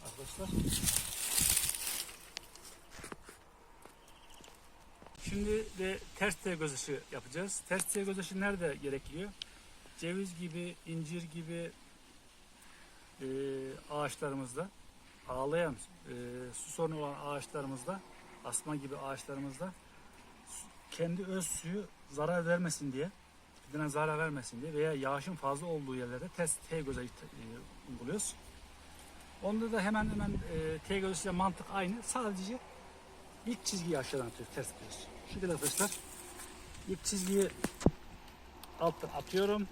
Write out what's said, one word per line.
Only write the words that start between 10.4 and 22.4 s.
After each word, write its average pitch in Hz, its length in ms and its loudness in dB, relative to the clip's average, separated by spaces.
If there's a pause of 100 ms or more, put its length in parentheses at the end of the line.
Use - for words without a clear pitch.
incir 165 360 -2
gibi, 170 500 -4 (1500)
e, 135 60 -2 (640)
ağaçlarımızda, 143 760 0 (600)
ağlayan, 143 480 4 (320)
e, 131 60 -6 (400)
su - 160 -6
sorunu 160 280 2
olan 143 280 -2
ağaçlarımızda, 143 760 -2 (440)
asma 147 320 0
gibi 139 200 -4
ağaçlarımızda 139 760 -4 (760)
su-, - 480 -12
kendi 175 280 2
öz 185 220 0
suyu 185 400 -2 (240)
zarar 160 360 2